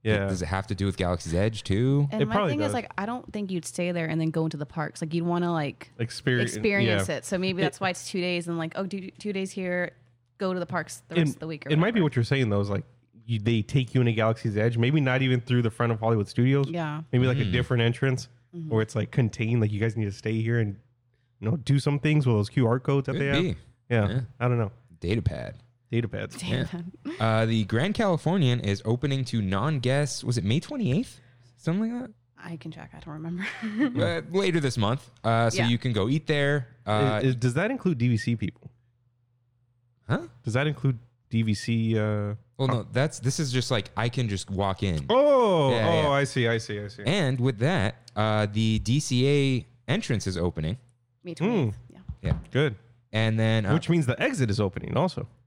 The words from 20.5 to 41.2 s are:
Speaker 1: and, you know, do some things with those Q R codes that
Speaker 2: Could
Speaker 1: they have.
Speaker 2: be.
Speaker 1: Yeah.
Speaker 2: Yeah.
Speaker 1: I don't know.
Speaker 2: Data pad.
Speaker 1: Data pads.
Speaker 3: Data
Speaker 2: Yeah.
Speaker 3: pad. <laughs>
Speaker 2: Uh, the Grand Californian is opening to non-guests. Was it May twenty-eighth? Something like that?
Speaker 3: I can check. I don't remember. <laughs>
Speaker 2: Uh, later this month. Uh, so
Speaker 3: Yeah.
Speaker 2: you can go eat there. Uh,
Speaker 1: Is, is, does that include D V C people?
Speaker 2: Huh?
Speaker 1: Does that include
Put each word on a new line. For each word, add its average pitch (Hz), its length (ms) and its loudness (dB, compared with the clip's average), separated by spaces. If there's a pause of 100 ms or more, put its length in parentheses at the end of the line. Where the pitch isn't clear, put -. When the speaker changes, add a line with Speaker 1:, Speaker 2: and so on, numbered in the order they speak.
Speaker 1:
and, 104 180 0 (600)
you 104 100 -2
know, 160 80 0
do 139 220 2
some 143 200 0
things 151 260 2
with 120 100 4
those 104 140 2
Q 131 180 2
R 123 120 2
codes 139 280 0
that 135 60 -4
Speaker 2:
Could - 80 -2
Speaker 1:
they 139 60 0
have. 139 140 2
Speaker 2:
be. 175 140 0 (340)
Speaker 1:
Yeah. 110 200 2
Speaker 2:
Yeah. 123 100 -2 (200)
Speaker 1:
I 120 100 0
don't 120 80 2
know. 107 140 -2 (300)
Speaker 2:
Data 98 200 0
pad. 60 340 -4 (340)
Speaker 1:
Data 117 180 0
pads. 101 300 -8
Speaker 3:
Data - 180 -4
Speaker 2:
Yeah. 123 100 0
Speaker 3:
pad. 175 320 -10
<laughs> 330 220 -10
Speaker 2:
Uh, 110 260 2
the 113 200 0
Grand 131 280 0
Californian 165 680 2
is 101 240 -2
opening 135 420 0
to 117 140 -2
non-guests. 127 840 0
Was 120 160 0
it 85 40 -4
May 113 160 2
twenty-eighth? 220 600 -2 (340)
Something 214 380 -2
like 240 140 -8
that? 220 40 -16 (320)
Speaker 3:
I 170 140 -12
can 160 140 -12
check. - 240 -16
I 151 40 -18
don't 156 140 -14
remember. 170 320 -8 (160)
<laughs> 226 420 0
Speaker 2:
Uh, 170 180 0 (140)
later 185 240 4
this 135 200 0
month. 113 320 0 (120)
Uh, 113 280 4
so 117 80 -2
Speaker 3:
Yeah. 117 100 2
Speaker 2:
you 120 80 2
can 120 160 -2
go 104 160 2
eat 151 160 0
there. 143 420 2 (200)
Uh, 107 340 2
Speaker 1:
Is, 131 80 4
is, 127 60 2
does 120 180 0
that 180 160 0
include 180 300 0
D 120 100 4
V 113 80 4
C 117 180 0
people? - 360 -8 (1400)
Speaker 2:
Huh? 220 120 0 (220)
Speaker 1:
Does 110 100 -4
that 135 140 2
include 135 320 0 (300)